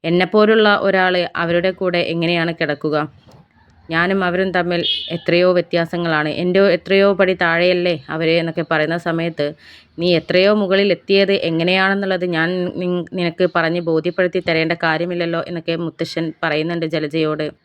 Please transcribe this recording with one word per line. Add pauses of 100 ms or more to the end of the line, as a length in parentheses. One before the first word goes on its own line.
"എന്നെപ്പോലുള്ള (120)
ഒരാൾ (200)
അവരുടെ
കൂടെ
എങ്ങനെയാണ്
കിടക്കുക? (920)
ഞാനും
അവരും
തമ്മിൽ (300)
എത്രയോ
വ്യത്യാസങ്ങളാണ്,
എൻ്റെ (100)
എത്രയോ
പടി
താഴെയല്ലേ (140)
അവര്?"
എന്നൊക്കെ
പറയുന്ന
സമയത്ത്, (500)
"നീ
എത്രയോ
മുകളിൽ
എത്തിയത്
എങ്ങനെയാണെന്നുള്ളത്
ഞാൻ (260)
നിൻ-,
നിനക്ക്
പറഞ്ഞ്
ബോധ്യപ്പെടുത്തി
തരേണ്ട
കാര്യമില്ലല്ലോ"
എന്നൊക്കെ
മുത്തശ്ശൻ (120)
പറയുന്നുണ്ട്
ജലജയോട്. (180)